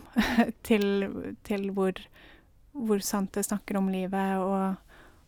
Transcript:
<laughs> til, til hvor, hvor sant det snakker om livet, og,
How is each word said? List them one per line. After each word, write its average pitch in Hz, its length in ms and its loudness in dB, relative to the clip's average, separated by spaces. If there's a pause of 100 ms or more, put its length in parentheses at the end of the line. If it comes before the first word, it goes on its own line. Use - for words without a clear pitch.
(320)
<laughs> 233 340 2
til, 202 200 4 (560)
til 196 280 -2
hvor, 190 280 0 (720)
hvor 214 340 0
sant 196 320 -2
det 202 80 0
snakker 208 320 -4
om 190 160 2
livet, 190 480 0
og, 190 380 0 (500)